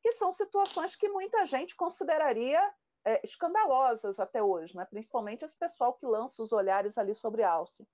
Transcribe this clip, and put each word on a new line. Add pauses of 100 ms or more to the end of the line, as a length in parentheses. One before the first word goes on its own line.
que
são
situações
que
muita
gente
consideraria, (320)
é,
escandalosas
até
hoje,
né?
Principalmente
esse
pessoal
que
lança
os
olhares
ali
sobre
Austen.